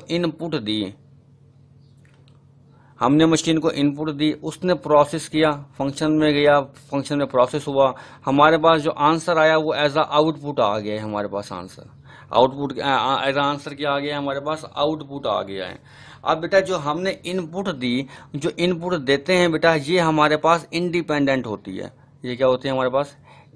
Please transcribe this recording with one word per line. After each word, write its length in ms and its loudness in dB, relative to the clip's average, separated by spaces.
इनपुट 480 -4
दी, 360 -4
हमने 280 4
मशीन 320 2
को 140 0
इनपुट 380 -2
दी, 220 -2
उसने 400 -4
प्रोसेस 460 2
किया, 220 2
फंक्शन 360 -2
में 200 2
गया, 280 4
फंक्शन 560 -6
में 120 -2
प्रोसेस 380 0
हुआ, 260 2
हमारे 340 6
पास 220 4
जो 100 -2
आंसर 460 0
आया 200 6
वो 200 0
as 160 2
a 180 2
आउटपुट 480 0
आ 200 2
गया 140 -6
है 80 -4
हमारे 260 -4
पास 260 -8
आंसर, 360 -14
आउटपुट, 400 2
as 600 0
a 40 -2
आंसर 340 -4
क्या 180 -4
आ 80 0
गया 140 -6
है 40 -6
हमारे 240 -4
पास, 260 -6
आउटपुट 600 -4
आ 160 0
गया 240 -8
है। 120 -14
अब 140 0
बेटा 240 0
जो 180 -2
हमने 320 -4
इनपुट 440 -6
दी, 360 -4
जो 240 -4
इनपुट 360 -2
देते 400 0
हैं 160 4
बेटा 240 2
ये 260 0
हमारे 380 4
पास 340 2
इंडिपेंडेंट 720 0
होती 320 -10
है, 140 -10
ये 120 -8
क्या 120 2
होती 200 0
है 60 -2
हमारे 160 0
पास, 260 -4